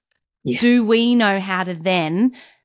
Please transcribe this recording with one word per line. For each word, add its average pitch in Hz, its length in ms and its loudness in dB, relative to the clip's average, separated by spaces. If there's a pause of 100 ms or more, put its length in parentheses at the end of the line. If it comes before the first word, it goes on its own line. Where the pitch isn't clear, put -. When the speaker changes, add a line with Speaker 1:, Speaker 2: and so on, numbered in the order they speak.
(440)
Speaker 1:
Yeah. 240 160 -4
Speaker 2:
Do 240 240 2
we 233 300 2
know 202 260 2
how 190 240 -6
to 180 120 -8
then 180 580 0 (320)